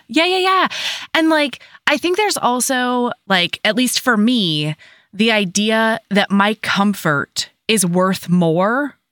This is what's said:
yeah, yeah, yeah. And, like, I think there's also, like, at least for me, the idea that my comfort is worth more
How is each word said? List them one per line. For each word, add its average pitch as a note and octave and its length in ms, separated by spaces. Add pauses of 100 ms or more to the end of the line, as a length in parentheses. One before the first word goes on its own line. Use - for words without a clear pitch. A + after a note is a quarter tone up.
yeah, D4+ 180
yeah, F#4 140
yeah. F#4 280 (460)
And, D#4+ 160
like, D4 300 (280)
I D4 100
think F4+ 200
there's G#4 200
also, B3 760 (160)
like, F3+ 360
at G#3+ 120
least B3+ 240
for B3 180
me, F3 580 (380)
the A3 180
idea A3 680 (100)
that G3 220
my G3+ 240
comfort - 920 (180)
is A3 180
worth F3+ 440
more F3+ 680 (160)